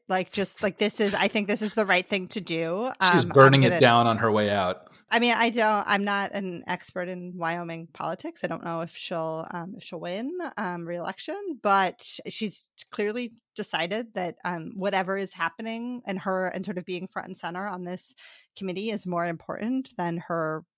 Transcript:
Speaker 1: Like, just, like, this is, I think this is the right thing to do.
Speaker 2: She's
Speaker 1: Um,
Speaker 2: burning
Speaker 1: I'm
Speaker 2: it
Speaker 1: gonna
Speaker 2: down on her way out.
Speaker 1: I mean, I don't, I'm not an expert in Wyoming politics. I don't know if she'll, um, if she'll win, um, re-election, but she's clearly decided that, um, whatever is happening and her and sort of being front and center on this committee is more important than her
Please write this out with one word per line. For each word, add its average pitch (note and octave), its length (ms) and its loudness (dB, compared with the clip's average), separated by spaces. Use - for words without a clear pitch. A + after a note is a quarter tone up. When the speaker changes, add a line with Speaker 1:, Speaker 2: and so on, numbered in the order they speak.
Speaker 1:
Like, F#3 220 0
just, - 300 -4
like, G3 160 0
this G#3+ 220 0
is, G3+ 160 2
I G3 140 2
think G3+ 180 0
this G#3 140 0
is G#3+ 120 -2
the A3 120 2
right F#3 200 2
thing F#3 240 -2
to G#3 120 -6
do. E3+ 500 -2
Speaker 2:
She's E3+ 100 6
Speaker 1:
Um, - 60 -2
Speaker 2:
burning C3+ 320 10
Speaker 1:
I'm B2+ 60 8
Speaker 2:
it - 20 8
Speaker 1:
gonna - 100 2
Speaker 2:
down A#2+ 260 8
on A2+ 120 4
her A2+ 120 4
way G#2+ 220 4
out. F#2+ 400 0
Speaker 1:
I A3+ 100 4
mean, A#3+ 140 4
I A3+ 160 2
don't, G#3+ 380 2
I'm G3+ 160 2
not G3+ 300 -2
an F#3 340 -6
expert F3+ 400 -6
in F3+ 300 -10
Wyoming E3+ 560 -4
politics. F#3 500 -6
I F3+ 40 -4
don't E3 180 -6
know E3 160 -4
if E3+ 140 -10
she'll, D#3+ 560 -6
um, F3 260 -8
if F3 60 -16
she'll F3 180 -12
win, F#3+ 280 -6
um, F3 280 -6
re-election, B3+ 800 -6
but G3 420 2
she's - 400 -8
clearly A3 440 -4
decided G#3 600 -4
that, F3+ 280 -4
um, E3+ 320 -6
whatever F#3+ 400 0
is G3 160 -4
happening A3+ 720 -6
and F#3 140 -4
her F#3 280 0
and F#3 180 -6
sort F#3 120 -6
of F3+ 60 -8
being F3+ 240 -8
front - 220 -10
and F#3 80 -12
center F3+ 280 -8
on F#3 200 -8
this F3+ 280 -10
committee F#3+ 340 -4
is G#3 140 -6
more F3 200 -2
important A3+ 680 -4
than E3+ 220 -2
her D#3+ 480 -4